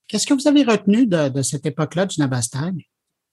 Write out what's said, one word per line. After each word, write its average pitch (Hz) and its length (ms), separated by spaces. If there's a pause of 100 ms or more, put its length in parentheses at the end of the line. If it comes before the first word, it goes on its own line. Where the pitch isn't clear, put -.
Qu'est-ce - 180
que 285 80
vous 277 140
avez 285 140
retenu 220 440
de, 160 220
de 135 140
cette 143 240
époque-là 160 400
du - 140
Nabastag ? 135 540 (580)